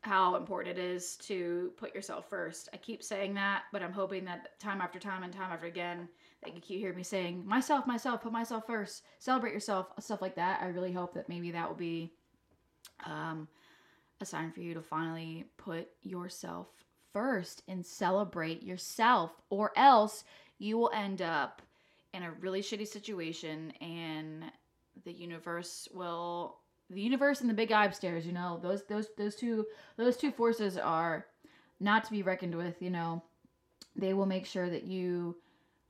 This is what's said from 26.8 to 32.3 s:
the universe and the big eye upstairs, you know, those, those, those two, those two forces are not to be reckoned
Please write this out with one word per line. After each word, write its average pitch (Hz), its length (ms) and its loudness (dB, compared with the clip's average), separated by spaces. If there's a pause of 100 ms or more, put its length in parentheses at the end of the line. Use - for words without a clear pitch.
the 185 100 -6
universe 269 400 4
and 247 100 0
the 220 40 2
big 220 180 4
eye 214 140 10
upstairs, 175 400 0
you 175 60 -4
know, 175 300 -4
those, 196 220 0
those, 214 320 -2
those 208 180 -2
two, 220 320 0 (300)
those 240 200 6
two 285 140 2
forces 226 480 2
are 165 480 2 (540)
not 208 240 6
to - 60 -10
be 208 120 0
reckoned 185 320 0